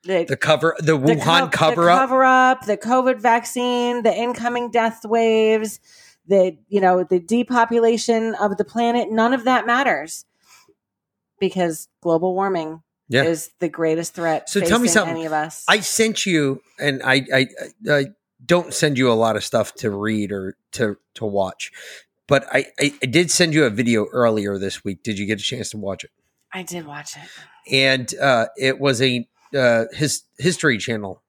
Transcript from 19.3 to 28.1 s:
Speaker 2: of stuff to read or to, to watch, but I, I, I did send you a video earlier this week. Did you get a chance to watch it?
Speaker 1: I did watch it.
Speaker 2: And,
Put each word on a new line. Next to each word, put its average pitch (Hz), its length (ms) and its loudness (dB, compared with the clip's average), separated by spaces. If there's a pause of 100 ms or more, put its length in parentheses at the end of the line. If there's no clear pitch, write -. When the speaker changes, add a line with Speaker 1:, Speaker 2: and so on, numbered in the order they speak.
Speaker 2:
of 101 80 -4
stuff - 320 -2
to 113 140 -4
read 104 420 -4
or 95 240 -8 (160)
to, 107 240 -4 (180)
to - 100 -2
watch, 98 480 -4 (560)
but 139 240 2
I, 139 140 0 (120)
I, 143 240 0
I 131 40 -2
did 156 240 2
send 165 240 2
you 151 100 4
a 123 60 2
video 113 360 0
earlier 107 520 0
this 95 260 -6
week. 98 180 -8
Did 107 160 -6
you 101 80 -4
get 104 140 -4
a - 20 -10
chance 113 280 -8
to - 80 -12
watch 98 260 -8
it? - 60 -20 (420)
Speaker 1:
I 185 100 -10
did 170 240 -12
watch 147 300 -16
it. 147 60 -20 (520)
Speaker 2:
And, 135 440 2